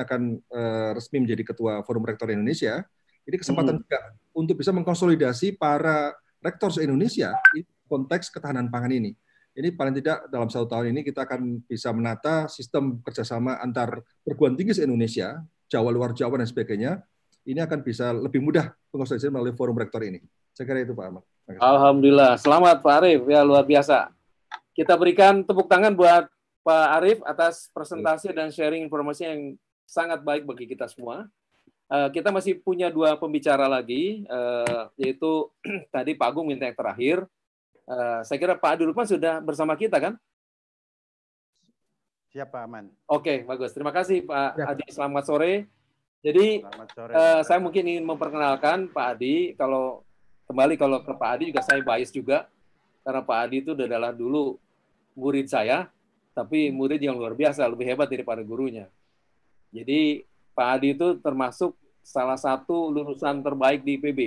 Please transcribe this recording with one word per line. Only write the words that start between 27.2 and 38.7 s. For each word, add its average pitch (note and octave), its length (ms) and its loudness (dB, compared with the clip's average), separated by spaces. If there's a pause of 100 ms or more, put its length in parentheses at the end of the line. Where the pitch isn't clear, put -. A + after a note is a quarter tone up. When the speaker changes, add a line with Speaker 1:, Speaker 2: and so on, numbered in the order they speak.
Speaker 2:
atas - 480 -2
presentasi D#3+ 640 -4
Speaker 1:
Ya. D#3+ 80 -2
Speaker 2:
dan D3+ 80 -8
sharing D#3+ 320 -2
informasi D3 400 -6
yang D#3 160 -8 (480)
sangat E3 320 -4
baik D3 240 -4
bagi B2 240 -12
kita B2 240 -10
semua. B2+ 320 -12 (600)
Eh, C#3 320 0
kita G3 160 0
masih F#3+ 320 -2
punya F3+ 240 -2
dua D#3 320 2
pembicara C#3+ 480 0
lagi, C3+ 560 -4
eh, A#2+ 600 -4 (120)
yaitu D3 640 -4
<clears throat> G3 340 -10
tadi C#3 220 -4
Pak B2+ 160 0
Agung D#3 160 -6
minta C3+ 160 -6
yang A#2+ 80 -6
terakhir. B2 560 -4 (560)
Eh, A#2+ 400 -6
saya C#3 160 -6
kira F3+ 160 0
Pak E3 240 0